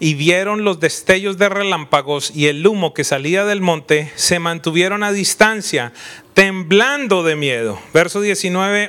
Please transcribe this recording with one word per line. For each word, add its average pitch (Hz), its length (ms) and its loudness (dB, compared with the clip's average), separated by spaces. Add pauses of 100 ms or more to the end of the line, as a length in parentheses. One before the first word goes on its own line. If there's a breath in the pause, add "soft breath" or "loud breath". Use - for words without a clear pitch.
y 156 140 0
vieron 185 500 0
los 185 160 0
destellos 190 560 0
de 202 140 2
relámpagos 151 840 -2
y 147 120 2
el 147 200 2
humo 196 280 2
que 147 100 -4
salía 156 400 0
del 208 160 -2
monte, 151 540 0
se - 240 0
mantuvieron 170 640 0
a 208 100 0
distancia, 196 800 0 (400 loud breath)
temblando 196 920 0
de 160 140 0
miedo". 117 420 -4 (140)
Verso 175 300 2
diecinueve, 196 680 -2